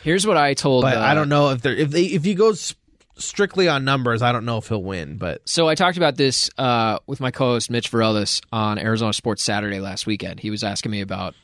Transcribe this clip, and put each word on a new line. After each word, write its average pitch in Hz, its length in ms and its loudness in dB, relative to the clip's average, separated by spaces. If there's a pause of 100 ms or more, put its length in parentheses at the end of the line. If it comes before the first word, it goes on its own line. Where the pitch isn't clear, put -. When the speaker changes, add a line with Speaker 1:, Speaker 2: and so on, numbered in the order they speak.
Speaker 1:
Here's 185 220 2
what 196 120 4
I 143 160 4
told, 131 300 2
Speaker 2:
But 131 120 4
I 113 160 2
Speaker 1:
uh, - 40 4
Speaker 2:
don't 151 120 2
know 147 220 4
if 127 120 -2
they're, 127 140 0
if 143 140 0
they, 170 140 2
if 156 220 0
you 202 100 2
go 220 160 4
s-, - 240 -6 (420)
strictly 190 500 0
on 139 160 0
numbers, 123 380 2
I 123 100 4
don't 117 140 -2
know 117 120 -2
if - 120 -8
he'll 104 140 -2
win. 85 340 -8
But 87 320 -6
Speaker 1:
So 165 180 2
I 156 80 2
talked 180 220 0
about 151 180 2
this, 135 420 2
uh, 117 500 2
with 135 120 -8
my 127 120 -2
co-host 123 380 0
Mitch 117 220 -2
Varelis 110 500 2 (120)
on 107 240 0
Arizona 110 340 0
Sports 104 320 -4
Saturday 104 380 -2
last 98 240 -8
weekend. 98 340 -4
He 107 120 -6
was 104 120 -6
asking 104 300 -4
me 101 80 -4
about, 95 320 -8 (100)